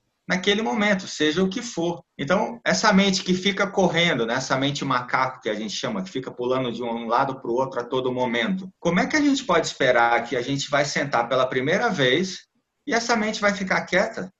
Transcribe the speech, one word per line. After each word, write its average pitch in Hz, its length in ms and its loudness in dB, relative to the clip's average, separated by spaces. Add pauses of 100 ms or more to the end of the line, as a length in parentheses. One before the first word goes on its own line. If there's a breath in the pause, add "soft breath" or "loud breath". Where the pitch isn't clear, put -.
(280)
naquele 202 340 0
momento, 208 440 0
seja 151 360 0
o 190 60 4
que 233 120 -4
for. 175 400 -4 (180)
Então, 185 460 0
essa 190 280 2
mente 196 320 4
que 180 100 0
fica 196 320 0
correndo, 165 580 2
né? 113 100 -2
Essa 135 220 -2
mente 139 280 -2
macaco 131 560 -2
que - 80 -6
a 107 60 0
gente 104 200 -6
chama, 110 280 -4
que - 80 -12
fica 135 200 -6
pulando 127 420 -2
de 117 100 -6
um 117 240 -4
lado 131 340 0
pro 117 120 -4
outro 123 280 -2
a 120 40 -4
todo 127 280 -2
momento, 117 560 -2 (100)
como 170 220 2
é 262 60 2
que 302 100 -2
a 302 40 2
gente 285 240 2
pode 165 220 2
esperar 120 580 2
que 131 120 -4
a 120 60 0
gente 139 280 -4
vai 143 140 2
sentar 139 440 -2
pela 127 180 2
primeira 156 440 0
vez 147 560 0 (420)
e 247 60 0
essa 233 220 2
mente 214 240 -2
vai 202 120 4
ficar 185 320 -2
quieta? 190 560 -2